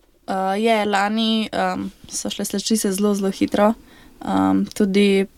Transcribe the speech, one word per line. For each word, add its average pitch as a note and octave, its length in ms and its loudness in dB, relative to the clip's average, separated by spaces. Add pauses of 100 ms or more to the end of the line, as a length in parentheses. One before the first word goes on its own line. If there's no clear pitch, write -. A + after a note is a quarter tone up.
(280)
Eh, G3+ 40 -4 (260)
je, A3+ 240 2
lani, G#3+ 680 0
em, F#3+ 420 -4 (140)
so - 240 -8
šle G3+ 160 -6
slaščice G#3 460 -2
zelo, G3+ 220 0
zelo G3 180 -2
hitro. G3+ 440 2 (440)
Em, F#3+ 500 0
tudi G3 580 2 (120)